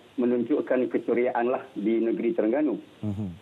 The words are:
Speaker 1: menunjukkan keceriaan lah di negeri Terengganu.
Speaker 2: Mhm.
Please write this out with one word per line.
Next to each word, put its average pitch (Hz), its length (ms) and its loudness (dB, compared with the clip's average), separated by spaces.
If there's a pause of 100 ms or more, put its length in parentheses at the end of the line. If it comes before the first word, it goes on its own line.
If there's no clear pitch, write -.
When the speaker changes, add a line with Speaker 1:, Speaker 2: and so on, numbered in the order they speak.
(160)
Speaker 1:
menunjukkan 123 800 0
keceriaan 120 560 0
lah - 240 -4
di 113 240 2
negeri 117 320 0
Terengganu. 113 480 2 (240)
Speaker 2:
Mhm. 104 240 -4 (140)